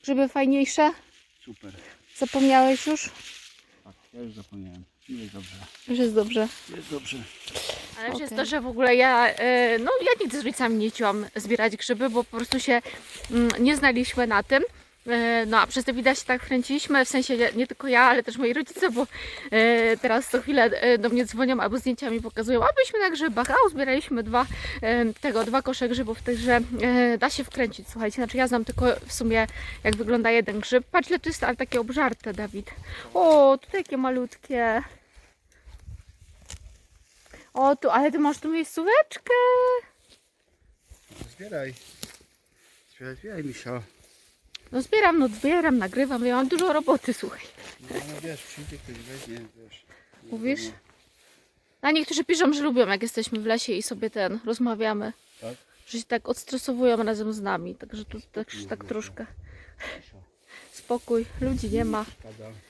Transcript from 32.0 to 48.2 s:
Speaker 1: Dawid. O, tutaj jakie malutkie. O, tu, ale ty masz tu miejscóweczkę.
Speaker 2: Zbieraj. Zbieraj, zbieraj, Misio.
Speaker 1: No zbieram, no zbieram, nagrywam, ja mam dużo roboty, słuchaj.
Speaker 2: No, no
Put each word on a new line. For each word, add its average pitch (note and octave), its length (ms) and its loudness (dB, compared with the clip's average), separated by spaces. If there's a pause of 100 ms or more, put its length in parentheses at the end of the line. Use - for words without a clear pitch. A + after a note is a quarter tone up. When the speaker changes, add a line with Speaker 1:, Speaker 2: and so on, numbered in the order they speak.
Speaker 1:
Dawid. G#3 360 -10 (440)
O, D4+ 480 8
tutaj - 180 -4
jakie D4 160 -6
malutkie. B3+ 840 -2 (2750)
O, C4+ 220 4
tu, - 140 0
ale C#4+ 220 4
ty D#4+ 60 -2
masz D4 200 2
tu D4+ 140 -8
miejscóweczkę. F#4 840 0 (2000)
Speaker 2:
Zbieraj. D3+ 380 -8 (1200)
Zbieraj, C3 200 -14
zbieraj, G3 280 -12
Misio. B2 380 -10 (880)
Speaker 1:
No B3+ 100 -4
zbieram, F#4 360 4
no C4 100 4
zbieram, C#4+ 500 2
nagrywam, A#3+ 480 -2
ja B3 100 2
mam C4 120 0
dużo F4 240 0
roboty, D4+ 420 0
słuchaj. - 260 -10 (400)
Speaker 2:
No, B2+ 80 -20 (260)
no D3 60 -14